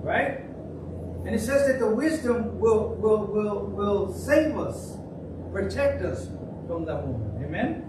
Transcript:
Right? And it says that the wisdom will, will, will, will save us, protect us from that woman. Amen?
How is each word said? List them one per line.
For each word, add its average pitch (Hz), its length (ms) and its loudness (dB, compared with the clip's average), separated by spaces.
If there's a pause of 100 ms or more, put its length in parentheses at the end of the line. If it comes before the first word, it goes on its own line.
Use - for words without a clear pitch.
Right? 269 380 0 (840)
And 220 100 -2
it - 40 2
says 277 280 4
that 262 120 4
the 226 100 2
wisdom 240 680 0
will, 214 360 4
will, 208 300 4
will, 202 400 0
will 202 480 0
save 302 440 4
us, - 380 -6 (560)
protect 185 520 0
us 175 240 -4 (400)
from 165 180 -2
that 143 200 -4
woman. 113 380 -4
Amen? 208 460 -2